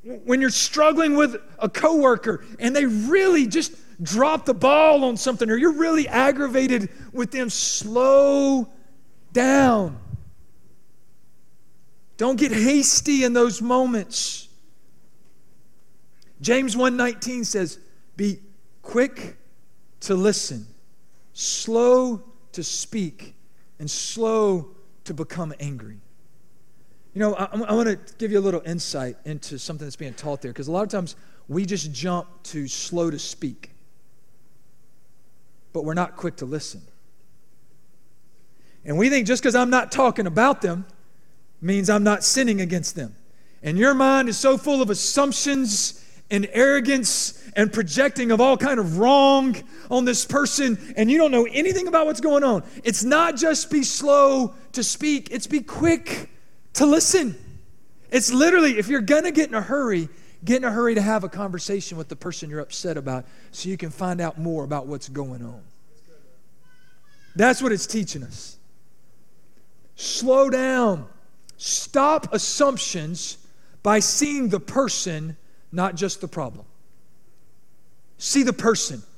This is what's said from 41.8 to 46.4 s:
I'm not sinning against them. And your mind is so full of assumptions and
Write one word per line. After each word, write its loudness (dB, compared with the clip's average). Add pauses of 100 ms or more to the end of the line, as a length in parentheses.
I'm 6
not 4
sinning 2
against -2
them. -8 (480)
And -2
your 8
mind 6
is -4
so 6
full 2
of 2
assumptions 0 (280)
and 0